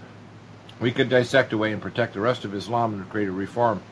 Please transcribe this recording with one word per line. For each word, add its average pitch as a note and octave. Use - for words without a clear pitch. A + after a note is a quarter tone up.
we A#2+
could B2+
dissect B2
away G#2+
and -
protect A2
the G2+
rest A#2
of G2
Islam A2
and F#2+
create G#2
a F#2
reform. G2+